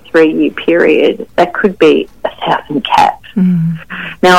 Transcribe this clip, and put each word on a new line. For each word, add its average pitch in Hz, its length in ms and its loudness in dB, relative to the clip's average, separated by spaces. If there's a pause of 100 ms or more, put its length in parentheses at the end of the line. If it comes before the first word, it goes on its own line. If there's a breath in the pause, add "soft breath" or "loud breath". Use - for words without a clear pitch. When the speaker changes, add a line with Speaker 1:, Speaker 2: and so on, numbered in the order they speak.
(100)
Speaker 1:
three-year 160 400 2
period, 156 760 0 (100)
that - 180 0
could 196 240 -2
be 156 300 2 (160)
a - 60 -4 (140)
thousand - 400 -4
cats. - 380 0 (140)
Speaker 2:
Mm. 170 420 0 (440 loud breath)
Speaker 1:
Now, 180 160 6